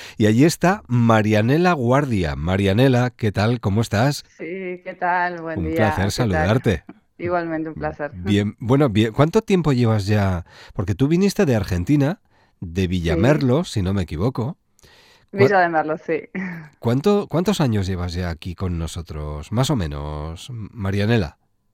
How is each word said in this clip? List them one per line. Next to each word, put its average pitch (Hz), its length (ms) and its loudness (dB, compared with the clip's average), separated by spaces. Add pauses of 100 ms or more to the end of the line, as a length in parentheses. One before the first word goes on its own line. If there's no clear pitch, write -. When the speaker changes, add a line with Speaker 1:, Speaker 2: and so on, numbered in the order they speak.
(180)
Speaker 1:
Y 104 80 2
allí 113 200 6
está 175 420 2
Marianela 117 840 4
Guardia. 120 640 0
Marianela, 101 760 2
¿qué 107 200 -4
tal? 110 280 0
¿Cómo 107 220 0
estás? 123 440 -2 (100)
Speaker 2:
Sí, 180 480 -10
¿qué 185 160 -14
tal? 175 440 -2
Buen 160 160 -6
Speaker 1:
Un 82 80 -4
Speaker 2:
día, 160 80 -4
Speaker 1:
placer - 220 0
Speaker 2:
¿qué 92 40 -2
tal? 98 100 -2
Speaker 1:
saludarte. 101 720 0 (180)
Speaker 2:
<laughs> - 180 -20
Igualmente, 170 500 -4
un 151 60 -12
placer. 151 400 -8
Speaker 1:
Bien, 101 420 -2
bueno, 135 320 2
bien. 107 240 0
¿Cuánto 165 300 2
tiempo 160 300 2
llevas 110 340 2
ya? 98 360 0 (300)
Porque 98 220 -4
tú 135 120 0
viniste 190 380 2
de 131 100 2
Argentina, 135 640 0 (420)
de 85 200 -6
Speaker 2:
Sí. 92 60 0
Speaker 1:
Villamerlo, 113 760 2
si 104 200 -4
no 95 100 0
me 101 80 0
equivoco. 110 560 -4 (760)
Speaker 2:
Villa 196 160 4 (100)
Speaker 1:
¿Cuá-, 185 40 6
Speaker 2:
de 175 80 4
Merlo, 156 300 0
sí. 160 220 -4 (580)
Speaker 1:
cuánto, 147 480 2
cuántos 180 340 0
años 107 240 2
llevas 90 300 -4
ya 90 160 -4
aquí 82 240 -10
con 87 240 -4
nosotros, 76 720 -8
más 123 180 0
o 156 60 0
menos, 76 760 -6
Marianela? 101 840 -2 (360)